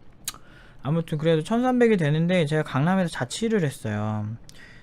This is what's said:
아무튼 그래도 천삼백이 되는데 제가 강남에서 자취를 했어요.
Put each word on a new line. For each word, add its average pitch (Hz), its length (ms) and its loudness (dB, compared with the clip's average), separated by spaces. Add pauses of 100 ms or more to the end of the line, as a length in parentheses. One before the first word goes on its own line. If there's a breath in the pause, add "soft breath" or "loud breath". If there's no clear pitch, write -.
(840 loud breath)
아무튼 160 360 -2
그래도 160 240 2
천삼백이 240 540 4
되는데 165 500 2
제가 156 160 0
강남에서 170 460 2
자취를 208 560 -2
했어요. 107 640 -4 (560 loud breath)